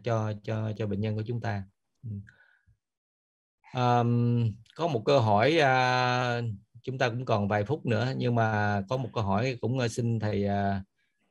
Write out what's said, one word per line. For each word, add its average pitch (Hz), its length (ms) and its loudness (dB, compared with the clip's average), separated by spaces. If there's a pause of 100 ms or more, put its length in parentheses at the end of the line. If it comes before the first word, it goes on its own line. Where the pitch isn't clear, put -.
cho, 110 280 -2 (120)
cho, 110 320 -4
cho 110 100 -6
bệnh 101 140 -4
nhân 107 160 -2
của 110 100 -4
chúng 120 140 -6
ta. 104 240 -6 (380)
Ừ. 113 80 -12 (1600)
Ờm, 120 800 2 (240)
có 165 120 -2
một 120 160 -2
câu 139 160 4
hỏi, 113 380 4
à, 127 840 2 (420)
chúng 131 160 -8
ta 131 100 2
cũng 123 160 -4
còn 104 240 0
vài 104 160 2
phút 143 220 -4
nữa, 120 300 0
nhưng 123 180 0
mà 104 540 2
có 131 80 -2
một 127 180 -4
câu 113 100 -2
hỏi 117 360 0
cũng, 127 180 -2
à, 117 100 0
xin 117 320 -2
thầy, 101 260 -2
à, 98 360 0 (480)